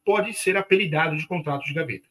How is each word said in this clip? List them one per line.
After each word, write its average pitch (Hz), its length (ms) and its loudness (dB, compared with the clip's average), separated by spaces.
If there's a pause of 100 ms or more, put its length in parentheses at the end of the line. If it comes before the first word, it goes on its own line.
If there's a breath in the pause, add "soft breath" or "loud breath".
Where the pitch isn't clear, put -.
pode 208 280 2
ser 190 220 0
apelidado 165 640 2
de 156 100 -8
contrato 151 380 -4
de 143 80 -6
gaveta, 143 380 -6